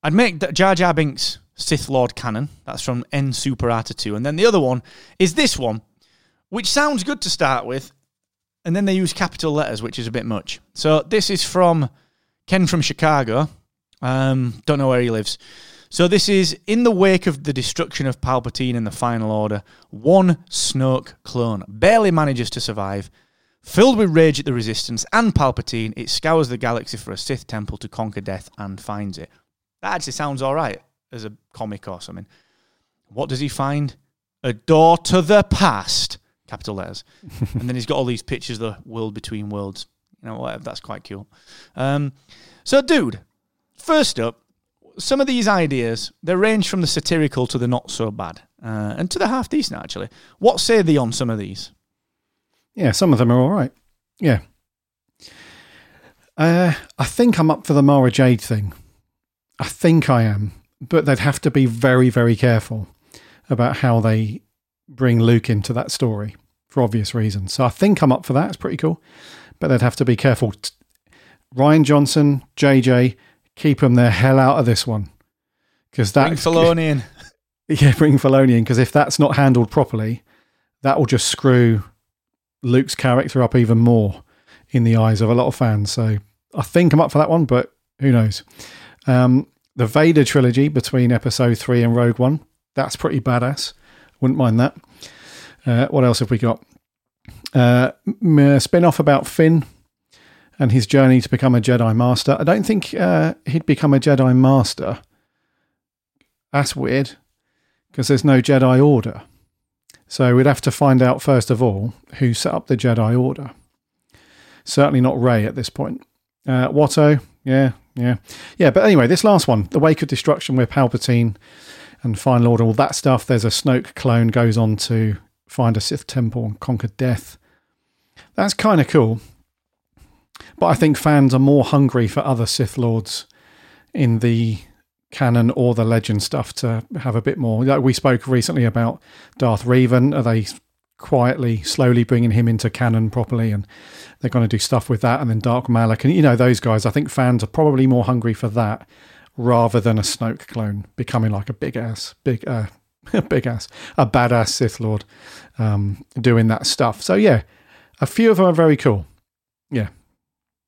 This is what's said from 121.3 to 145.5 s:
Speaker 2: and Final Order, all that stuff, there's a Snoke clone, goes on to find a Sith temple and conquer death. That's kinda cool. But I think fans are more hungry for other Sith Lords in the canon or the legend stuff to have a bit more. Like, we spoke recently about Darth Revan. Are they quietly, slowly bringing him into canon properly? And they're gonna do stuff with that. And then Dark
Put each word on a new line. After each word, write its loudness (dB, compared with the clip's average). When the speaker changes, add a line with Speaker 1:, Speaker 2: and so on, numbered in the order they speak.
Speaker 2:
and -4
Final 2
Order, 2
all 2
that 0
stuff, 0
there's 0
a 0
Snoke -2
clone, 0
goes 0
on 0
to -2
find -2
a -2
Sith -8
temple -4
and -10
conquer -6
death. -6
That's -2
kinda 2
cool. 2
But 0
I 4
think 2
fans 2
are 2
more 4
hungry 2
for -2
other -2
Sith -4
Lords -4
in 0
the 0
canon 0
or 0
the 0
legend 0
stuff -6
to -4
have -4
a -2
bit -4
more. -2
Like, 0
we 2
spoke 0
recently 0
about -2
Darth 0
Revan. 2
Are 0
they 0
quietly, 0
slowly 2
bringing 2
him 2
into -2
canon -2
properly? -4
And -6
they're -4
gonna 0
do -2
stuff -2
with -2
that. 0
And -4
then -2
Dark -2